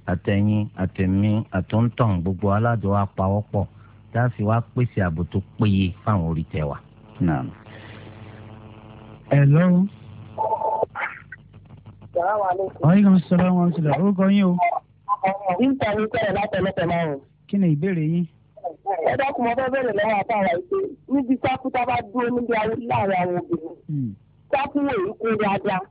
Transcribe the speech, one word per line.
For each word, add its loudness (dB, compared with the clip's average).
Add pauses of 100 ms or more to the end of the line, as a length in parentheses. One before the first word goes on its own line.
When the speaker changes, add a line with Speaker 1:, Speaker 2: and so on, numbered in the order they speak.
Speaker 1:
àtẹ̀yìn, 0
àtẹ̀mí, 0 (160)
àtúntàn, 0
gbogbo -2
aládùn 0
wa 2
pawọ́pọ̀, -2 (420)
tá -2
a 2
fi -6
wá 2
pèsè -2
ààbò -2
tó -2 (120)
péye 2
fáwọn 0
orí -2
tẹ́ -4
wa. -4 (380)
Speaker 2:
Naam. 0 (1800)
Hello. 6 (2250)
Speaker 3:
Assalamu -2
alaikum. -2
Speaker 2:
Wa 4
alaikum 8
salam 2
wa 4
rahmatullah. 2
Orúkọ 2
yín 4
o. 2 (920)
Speaker 3:
Bíńtà 0
mi 0
sọ̀rọ̀ -2
láti -2
Ọlọ́pàá -2
márùn-ún. -2 (240)
Speaker 2:
Kí -4
ni 2
ìbéèrè 0
yín? 0 (720)
Speaker 3:
Ẹ 0
dákun, -2
mo 0
fẹ́ -2
bẹ̀rẹ̀ -2
lọ́wọ́ 0
àtàwà 0
yìí 0
pé -4 (300)
níbi 0
sáfù -2
tá -2
a 0
bá -2
dúró -4
níbi -2
ayé 0
láàrin 0
àwọn 0
obìnrin, -6
Speaker 2:
Hmm. -4 (380)
Speaker 3:
sáfù -2
wò 0
yìí -2
kún -2
dáadáa. -2